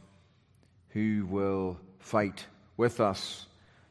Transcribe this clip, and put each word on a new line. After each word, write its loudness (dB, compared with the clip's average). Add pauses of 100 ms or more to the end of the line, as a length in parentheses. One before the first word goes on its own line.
(920)
who 0
will 0 (220)
fight -2 (320)
with 2
us. -2 (460)